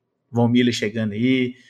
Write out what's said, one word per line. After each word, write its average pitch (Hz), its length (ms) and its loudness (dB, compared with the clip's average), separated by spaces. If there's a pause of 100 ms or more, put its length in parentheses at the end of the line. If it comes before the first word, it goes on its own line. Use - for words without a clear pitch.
(280)
Von 117 200 2
Miller 120 260 2
chegando 110 380 -4
aí, 123 420 -2 (160)